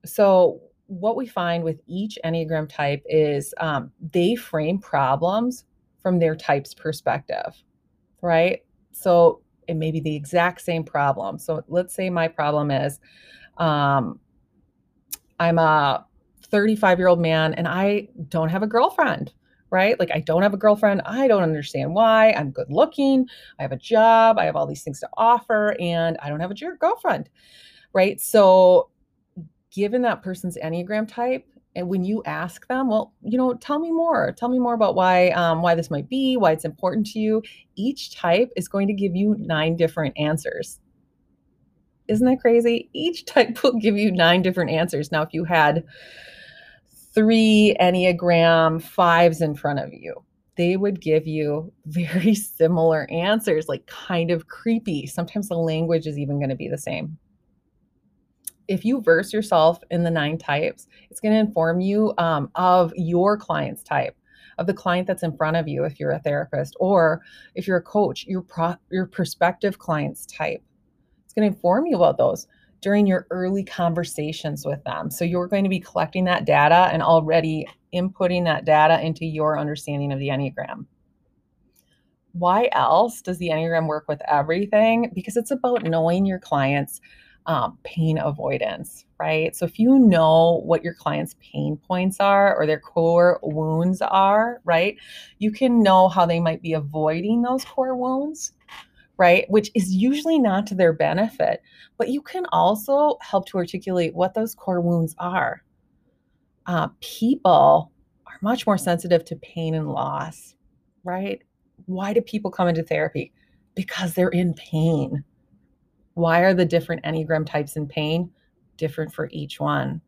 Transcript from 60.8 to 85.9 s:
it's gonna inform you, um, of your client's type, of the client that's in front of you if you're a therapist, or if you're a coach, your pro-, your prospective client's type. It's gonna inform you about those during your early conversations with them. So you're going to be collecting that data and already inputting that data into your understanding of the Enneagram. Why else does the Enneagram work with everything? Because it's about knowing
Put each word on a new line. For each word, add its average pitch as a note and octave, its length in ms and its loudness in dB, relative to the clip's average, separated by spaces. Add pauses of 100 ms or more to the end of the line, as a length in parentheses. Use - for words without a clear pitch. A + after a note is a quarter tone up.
it's - 100 -20
gonna G#3+ 200 2
inform F3+ 420 0
you, G#3 360 0
um, D#3 380 0
of F3+ 400 4
your F3+ 420 2
client's D#3 460 -6
type, C#3 320 -4 (420)
of F3 100 -4
the G3 60 -2
client F3+ 340 -2
that's F#3 160 -4
in D#3+ 120 -4
front D#3 220 0
of D3+ 100 -2
you C#3+ 160 -4
if C#3+ 160 -6
you're D3 120 -2
a C#3 80 -4
therapist, C#3+ 600 -6
or E3+ 420 2 (340)
if F#3+ 120 -8
you're F#3 100 0
a E3+ 40 0
coach, - 440 -2
your F#3 160 -6
pro-, E3+ 360 -6 (140)
your F#3 140 -2
prospective F#3 720 -2
client's D3+ 460 -6
type. - 380 -8 (640)
It's - 80 -20
gonna G#3+ 140 2
inform G3 380 0
you D#4 100 0
about E3+ 220 4
those - 300 0 (360)
during G3+ 240 2
your F#3 240 0
early F#3 320 -4
conversations D#3 1000 -6
with D3 180 -6
them. - 260 -8
So - 140 -6
you're F3 240 -2
going G3 160 0
to G3 60 0
be F#3 100 -2
collecting F3+ 460 -4
that F3+ 200 0
data D#3 460 6
and D#3+ 100 -2
already D#3+ 640 2 (300)
inputting F3+ 480 -2
that D#3+ 220 -2
data D#3 360 4
into D#3+ 240 -6
your D#3 320 -2
understanding D3 540 -6
of C3+ 80 -6
the C#3 80 -6
Enneagram. - 580 -6 (1500)
Why F3+ 400 0
else E3 480 2
does F3+ 160 -6
the F3 120 -6
Enneagram D#3+ 380 -2
work D3+ 220 -6
with D3 180 -6
everything? G#3 880 0
Because G3+ 220 -6
it's A#3 140 -4
about B3 320 -2
knowing E3 420 0